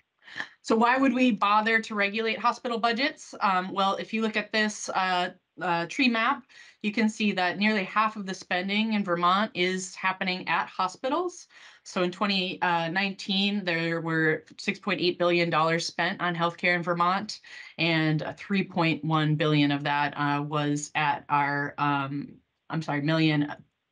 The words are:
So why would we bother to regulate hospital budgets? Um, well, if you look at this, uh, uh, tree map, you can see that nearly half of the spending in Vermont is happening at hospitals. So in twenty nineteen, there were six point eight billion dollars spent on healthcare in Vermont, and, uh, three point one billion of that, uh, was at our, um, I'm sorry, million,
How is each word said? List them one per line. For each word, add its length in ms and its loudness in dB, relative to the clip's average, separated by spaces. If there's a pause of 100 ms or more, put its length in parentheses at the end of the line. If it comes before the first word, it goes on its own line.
(600)
So 160 2
why 180 6
would 180 4
we 180 6
bother 500 4
to 120 -10
regulate 460 -2
hospital 380 0
budgets? 640 -2
Um, 320 0
well, 220 2
if 180 -8
you 80 -2
look 160 -2
at 160 -4
this, 420 -2
uh, 360 0 (300)
uh, 260 0
tree 200 0
map, 380 0 (360)
you 120 -2
can 160 2
see 240 0
that 240 0
nearly 260 2
half 320 0
of 100 -10
the 80 -6
spending 600 -2
in 100 0
Vermont 500 2
is 420 -2
happening 520 -4
at 220 -2
hospitals. 800 -4 (360)
So 200 -2
in 80 0
twenty 500 -2
nineteen, 1040 0
there 360 0
were 440 0 (140)
six 180 -4
point 240 -4
eight 160 0
billion 320 2
dollars 340 2
spent 380 -4
on 140 -2
healthcare 400 0
in 80 -2
Vermont, 580 0 (380)
and, 420 2
uh, 160 -8
three 260 -2
point 400 0
one 320 2
billion 360 4
of 120 -2
that, 320 0
uh, 280 0
was 500 -2
at 340 0
our, 520 0
um, 560 -2 (340)
I'm 140 -2
sorry, 180 -2
million, 500 2 (400)